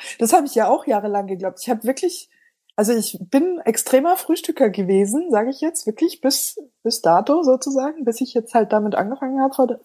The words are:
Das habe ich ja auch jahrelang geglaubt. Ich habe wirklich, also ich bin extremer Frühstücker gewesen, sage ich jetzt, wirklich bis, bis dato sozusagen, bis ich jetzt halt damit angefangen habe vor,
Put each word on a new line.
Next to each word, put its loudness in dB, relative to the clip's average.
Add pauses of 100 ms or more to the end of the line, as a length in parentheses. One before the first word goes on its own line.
(200)
Das 0
habe 6
ich -6
ja 2
auch 0
jahrelang 0
geglaubt. -6
Ich -8
habe -2
wirklich, -4 (460)
also 2
ich -2
bin 0
extremer 2
Frühstücker 0
gewesen, 0
sage 2
ich -6
jetzt, -4
wirklich -2
bis, -2 (260)
bis -2
dato 4
sozusagen, 0
bis -2
ich -6
jetzt -4
halt 2
damit 0
angefangen -4
habe 0
vor, 0